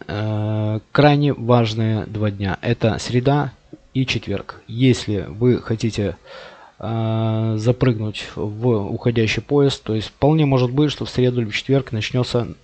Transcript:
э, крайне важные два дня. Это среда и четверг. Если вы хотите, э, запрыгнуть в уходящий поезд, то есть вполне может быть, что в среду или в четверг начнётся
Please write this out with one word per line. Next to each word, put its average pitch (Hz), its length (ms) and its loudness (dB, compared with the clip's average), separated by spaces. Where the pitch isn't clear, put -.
э, 107 720 -2
крайне 143 420 4
важные 113 760 2
два 107 240 -2
дня. 98 300 -4
Это 117 360 0
среда 131 560 0
и 131 140 0
четверг. - 600 -6
Если 113 640 2
вы 107 320 2
хотите, 104 560 -2
э, 113 800 0
запрыгнуть 107 760 0
в 107 320 -4
уходящий 113 760 0
поезд, 143 400 2
то 110 100 -4
есть 107 140 -2
вполне 151 400 2
может 127 240 2
быть, 143 200 2
что - 140 -8
в 107 60 -8
среду 127 300 2
или 107 80 -4
в 104 60 -6
четверг 135 360 -2
начнётся 120 720 -2